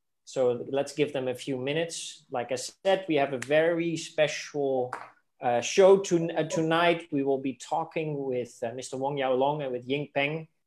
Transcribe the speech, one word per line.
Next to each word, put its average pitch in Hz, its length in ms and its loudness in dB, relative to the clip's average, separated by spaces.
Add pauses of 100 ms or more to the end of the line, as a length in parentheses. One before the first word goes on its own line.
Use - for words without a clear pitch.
(240)
So 123 480 0
let's 139 200 -2
give 147 220 0
them 131 140 -2
a 123 80 -2
few 135 200 -6
minutes. 147 760 -6
Like 127 200 -4
I 131 40 -2
said, 190 520 -2
we 160 100 0
have 139 160 0
a 127 40 -2
very 160 580 2
special, 139 960 -2 (480)
uh, 131 220 2
show 190 380 8
to-, 170 320 0
uh, 160 140 0
tonight. 165 680 2
We 139 100 0
will 135 160 2
be 135 160 -4
talking 156 720 -6
with, 123 400 -4
uh, 117 80 -4
Mister 127 240 -10
Wong 139 220 -4
Yao 131 140 0
Long 143 280 2
and 131 100 -6
with 123 140 -8
Ying 143 300 -4
Peng. 151 320 -2 (200)